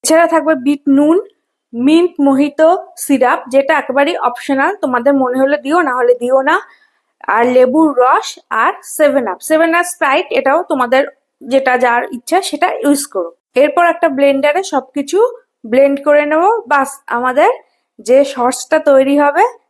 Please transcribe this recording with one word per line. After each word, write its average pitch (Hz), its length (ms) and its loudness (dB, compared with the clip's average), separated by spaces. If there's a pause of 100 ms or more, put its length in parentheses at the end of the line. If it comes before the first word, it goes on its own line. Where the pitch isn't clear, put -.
এছাড়া 330 300 2
থাকবে 320 200 0 (120)
বিট 285 180 -2 (140)
নুন, 302 200 2 (560)
মিন্ট 311 400 2 (120)
মোহিতো 285 440 2 (340)
সিরাপ 254 360 0 (140)
যেটা 277 280 2
একেবারেই 285 360 -2 (120)
অপশনাল, 269 420 -2 (120)
তোমাদের 254 300 0
মনে 254 280 0
হলে 285 240 0
দিও, 311 160 0
না 277 180 -2
হলে 247 220 2
দিও 254 180 0 (100)
না, 330 60 2 (800)
আর 226 80 2 (120)
লেবুর 254 340 4 (120)
রস 269 280 2 (340)
আর 349 100 0 (240)
সেভেন 277 340 0
আপ। 180 80 -10 (100)
সেভেন 320 300 2
আপ 349 140 -2
স্প্রাইট 302 340 -2 (120)
এটাও 269 200 0 (120)
তোমাদের 254 320 0 (380)
যেটা 254 360 0
যার 240 240 0 (160)
ইচ্ছা 320 200 -4 (120)
সেটা 311 180 -2 (160)
ইউজ 285 180 2 (120)
করো। 175 160 -4 (340)
এরপর 302 200 2 (100)
একটা 339 140 -2 (100)
ব্লেন্ডারে 277 440 2 (120)
সবকিছু 285 440 -4 (540)
ব্লেন্ড 277 260 2 (100)
করে 294 240 4
নেব। 311 120 2 (280)
বাস, 269 180 0 (180)
আমাদের 254 440 0 (560)
যে 254 100 4 (160)
সসটা 254 440 -2 (120)
তৈরি 269 340 4
হবে 285 200 2 (260)